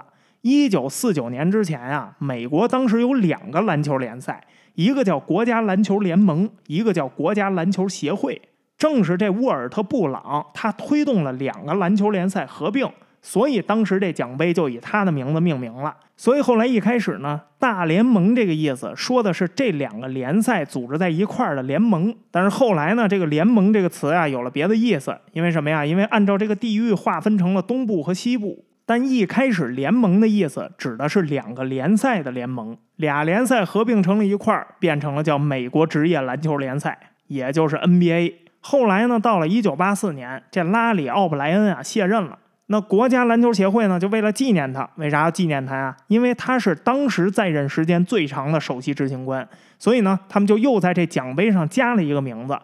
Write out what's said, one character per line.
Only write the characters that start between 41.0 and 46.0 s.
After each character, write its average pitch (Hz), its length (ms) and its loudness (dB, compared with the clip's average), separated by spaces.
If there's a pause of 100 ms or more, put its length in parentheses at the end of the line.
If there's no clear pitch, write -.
奥 190 160 2
布 156 80 -2
莱 143 180 -2
恩 208 200 2
啊 127 80 -8
卸 196 240 -2
任 208 200 0
了。 - 120 -12 (300)
那 208 140 0
国 208 260 2
家 247 180 4
篮 233 140 4
球 240 140 4
协 190 140 2
会 214 200 2
呢， 180 120 2
就 185 80 0
为 220 140 0
了 208 100 2
纪 247 220 0
念 139 180 0
他， 131 240 -6
为 151 140 -4
啥 147 120 2
要 165 100 2
纪 175 140 -2
念 143 180 -2
他 135 120 -8
呀？ 135 200 -6 (120)